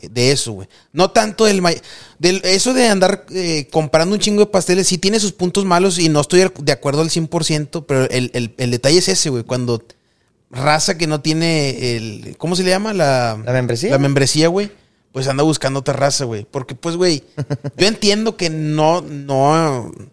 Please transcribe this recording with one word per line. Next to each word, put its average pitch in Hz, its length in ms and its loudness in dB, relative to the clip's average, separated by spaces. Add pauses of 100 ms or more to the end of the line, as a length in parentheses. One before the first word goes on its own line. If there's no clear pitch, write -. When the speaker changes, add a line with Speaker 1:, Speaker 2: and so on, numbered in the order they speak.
Speaker 1:
de 123 300 2
eso, 127 200 -2
güey. 98 160 -12 (240)
No 185 200 2
tanto 214 360 2
el 196 140 2
may-, 170 180 0 (380)
del, 180 260 2
eso 190 300 2
de 247 140 4
andar, 196 440 2
eh, 165 400 -4
comprando 160 420 2
un 202 60 -2
chingo 208 200 0
de 208 100 -2
pasteles, 185 360 0
sí 185 120 0
tiene 202 200 0
sus 196 140 -2
puntos 180 320 -2
malos 180 340 2
y 165 120 2
no 147 100 4
estoy 180 240 4 (160)
de 147 120 0
acuerdo 139 280 -2
al 160 100 0
cien 165 160 -2
por 165 180 -2
ciento, 151 420 -4
pero 135 240 2
el, 127 240 -2
el, 120 240 -4
el 123 120 -2
detalle 135 280 4
es 180 100 0
ese, 175 220 0
güey, 120 140 -4
cuando 123 380 -4 (680)
raza 151 480 0
que 165 80 -2
no 151 160 -2
tiene 156 720 0
el... 110 400 -10
¿cómo 170 180 -4
se 185 100 -2
le 180 60 2
llama? 208 220 0
La 131 540 0
Speaker 2:
¿La 123 60 -2
membresía? 123 400 0
Speaker 1:
La 139 60 2
membresía, 139 500 2
güey. 202 220 -2 (420)
Pues 131 140 -6
anda 139 160 0
buscando 139 380 0
otra 135 140 -4
raza, 143 300 -2
güey. 110 240 -8
Porque, 135 280 -10
pues, 170 200 -6
güey, 175 280 0 (120)
Speaker 2:
<laughs> 143 400 -8
Speaker 1:
yo 175 120 2
entiendo 214 480 0
que 175 120 -2
no, 156 520 0
no, 143 920 0 (220)